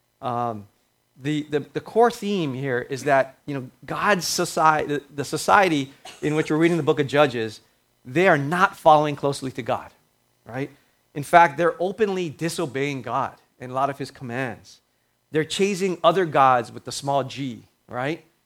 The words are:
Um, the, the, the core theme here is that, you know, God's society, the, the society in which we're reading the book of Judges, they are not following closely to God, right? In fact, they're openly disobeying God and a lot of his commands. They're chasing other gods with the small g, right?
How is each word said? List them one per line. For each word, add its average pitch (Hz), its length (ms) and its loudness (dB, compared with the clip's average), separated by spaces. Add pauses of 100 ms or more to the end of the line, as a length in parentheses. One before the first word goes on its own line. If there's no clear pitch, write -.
(220)
Um, 120 460 -6 (540)
the, 147 280 -4
the, 147 100 -2
the 143 220 -10
core 226 300 2
theme 196 420 -4
here 123 360 -4
is 127 160 -8
that, 135 400 2
you 143 100 -8
know, 127 140 -10 (160)
God's 170 420 0
society, 156 600 2
the, 143 160 -4 (120)
the 143 100 -8
society 160 680 2 (280)
in 151 140 -2
which 151 160 0
we're 151 60 2
reading 170 200 4
the 156 60 -2
book 151 160 2
of 143 80 0
Judges, 120 540 0 (420)
they 151 240 0
are 165 100 6
not 180 380 0
following 151 400 4
closely 139 360 -4
to 131 100 -10
God, 117 300 -6 (540)
right? 131 240 -8 (440)
In 147 100 -8
fact, 170 340 4
they're 165 240 0
openly 190 480 -2
disobeying 143 720 -6
God 120 320 -4 (280)
and 127 100 -12
a 127 40 -8
lot 135 140 0
of 135 80 -8
his 131 140 -10
commands. 123 720 -10 (500)
They're 151 140 0
chasing 190 580 -2
other 175 220 4
gods 131 460 4
with 113 120 -18
the 120 80 -12
small 139 320 -2
g, 120 400 -10 (240)
right? 135 360 -8 (220)